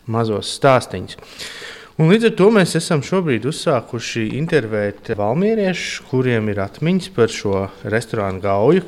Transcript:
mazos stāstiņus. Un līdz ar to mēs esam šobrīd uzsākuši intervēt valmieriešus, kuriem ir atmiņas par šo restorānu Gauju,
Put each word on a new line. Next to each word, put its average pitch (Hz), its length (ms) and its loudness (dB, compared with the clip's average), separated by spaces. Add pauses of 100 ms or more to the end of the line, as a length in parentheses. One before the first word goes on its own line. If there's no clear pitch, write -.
mazos 113 500 -2
stāstiņus. 123 600 2 (800)
Un 160 140 4
līdz 226 180 4
ar - 80 0
to 185 160 6
mēs 185 240 2
esam 160 240 0
šobrīd 156 480 -2
uzsākuši 120 760 -2 (100)
intervēt 110 800 -2
valmieriešus, 185 920 -2
kuriem 120 400 0
ir 101 100 -4
atmiņas 175 540 -2
par 113 180 4
šo 98 300 -2 (260)
restorānu 101 540 -4
Gauju, 113 440 2